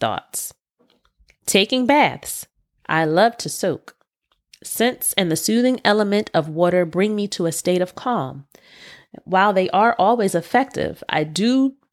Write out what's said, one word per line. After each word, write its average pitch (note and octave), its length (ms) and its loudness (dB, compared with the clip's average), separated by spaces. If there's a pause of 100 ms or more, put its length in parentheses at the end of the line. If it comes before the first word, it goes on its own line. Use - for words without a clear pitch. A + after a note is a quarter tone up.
thoughts. - 540 -6 (920)
Taking A3 400 0
baths. B3+ 640 -2 (400)
I D#3+ 180 -2
love F#3+ 320 2
to - 120 -10
soak. - 460 -6 (680)
Scents - 540 -2
and F#3 140 0
the D#3+ 40 2
soothing A#3+ 480 0
element G#3 500 2
of D#3 160 0
water F3 360 2
bring F#3 300 0
me G#3 140 -2
to F#3 160 -4
a E3 60 0
state F3+ 300 0
of F3+ 140 -4
calm. C#3 500 -6 (800)
While F#3+ 300 4
they F#3 180 2
are G#3+ 260 4
always G3+ 380 2
effective, - 720 -2
I D#3 140 0
do A#3+ 520 0 (180)